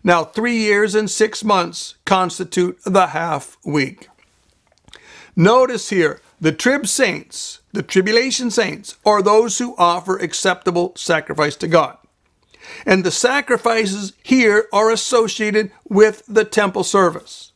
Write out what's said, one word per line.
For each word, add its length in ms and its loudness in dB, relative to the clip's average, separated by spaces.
Now, 220 2
three 320 -4
years 380 0
and 140 0
six 360 -2
months 500 -2
constitute 760 -2
the 240 2
half 560 -6
week. 460 -4
Notice 560 2
here, 300 0
the 100 2
trib 360 -2
saints, 720 -6
the 100 -8
tribulation 680 0
saints, 540 -4
are 160 4
those 380 2
who 180 -6
offer 400 0
acceptable 800 -2
sacrifice 580 -2
to 140 -6
God. 280 2
And 200 2
the 60 0
sacrifices 1000 -2
here 520 2
are 180 2
associated 800 -2
with 400 4
the 160 0
temple 400 -2
service. 720 -2